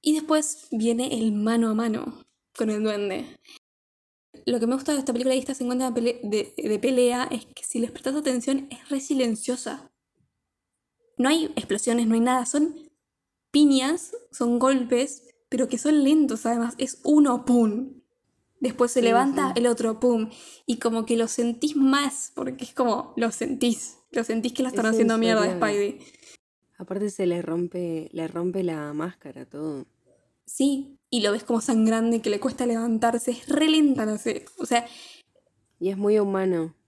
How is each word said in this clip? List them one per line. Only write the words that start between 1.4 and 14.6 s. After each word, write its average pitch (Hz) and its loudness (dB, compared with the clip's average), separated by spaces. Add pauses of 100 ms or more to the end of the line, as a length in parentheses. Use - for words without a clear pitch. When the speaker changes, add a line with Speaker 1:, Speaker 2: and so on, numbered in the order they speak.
Speaker 1:
a 214 0
mano 220 -4 (360)
con 220 -2
el 214 -2
duende. 202 -4 (1160)
Lo 240 0
que 226 0
me 240 0
gusta 269 -4
de 285 0
esta 269 -4
película 254 0
y 262 2
esta 262 -4
secuencia 254 -2
de 233 -6
pele-, 240 -2
de, 208 -4 (140)
de 208 0
pelea 247 2
es 226 -6
que - -16
si - -4
les 233 -2
prestás - -6
atención 269 -2
es - -20
re 277 -2
silenciosa. 254 -2 (1300)
No 254 2
hay 320 2 (100)
explosiones, 233 0
no 220 4
hay 226 2
nada. 247 2
Son 302 0 (760)
piñas, 285 4 (180)
son 240 0
golpes, 254 2 (240)